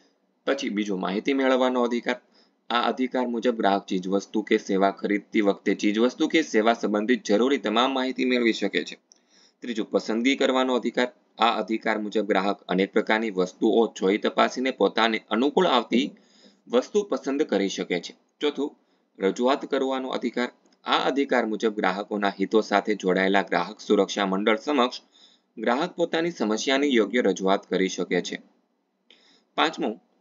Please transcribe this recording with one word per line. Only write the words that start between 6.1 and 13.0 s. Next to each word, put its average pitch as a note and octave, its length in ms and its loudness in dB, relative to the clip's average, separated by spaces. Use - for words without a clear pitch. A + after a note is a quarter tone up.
કે E3 140 2
સેવા A2+ 320 2
સંબંધિત G#2+ 520 -2
જરૂરી A#2+ 320 2
તમામ A2 360 2
માહિતી C3 320 -2
મેળવી B2 280 2
શકે G2 300 -2
છે. - 160 -14
ત્રીજું, G#3+ 280 -6
પસંદગી A#2 460 0
કરવાનો C3 400 2
અધિકાર. A#2+ 320 0
આ A2+ 120 4
અધિકાર G#2+ 500 -2
મુજબ G#2 260 -2
ગ્રાહક G2 360 0
અનેક F#2+ 320 0
પ્રકારની A2 380 0